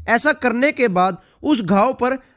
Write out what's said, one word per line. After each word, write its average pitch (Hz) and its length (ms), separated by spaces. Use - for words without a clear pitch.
ऐसा 240 260
करने 247 380
के 247 180
बाद 180 280
उस 277 200
घाव 202 320
पर 254 240